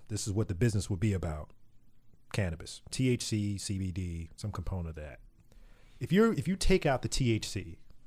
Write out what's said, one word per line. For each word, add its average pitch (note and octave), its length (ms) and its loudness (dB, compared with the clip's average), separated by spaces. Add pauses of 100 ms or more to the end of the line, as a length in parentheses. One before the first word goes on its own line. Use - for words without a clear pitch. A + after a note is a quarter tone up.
this G#2+ 180 -4
is G2+ 60 -2
what G#2 160 0
the F2+ 80 -2
business G#2+ 340 2
would F#2+ 80 -2
be G#2+ 140 2
about. D#2+ 380 -2 (840)
Cannabis, E2+ 480 -4 (100)
T C3 200 2
H A#2+ 120 0
C, G#2 360 -2
C F#2+ 200 -4
B F#2 140 -2
D, E2+ 420 -6
some G#2+ 160 -6
component F2 380 -4
of D#2 80 -8
that. D2 240 -12 (800)
If A#2 100 -4
you're, G#3+ 220 6
if - 160 -2
you G3 80 0
take F#3+ 280 6
out C3+ 180 2
the - 60 -2
T A#2+ 240 4
H - 160 0
C, F2 300 -8 (280)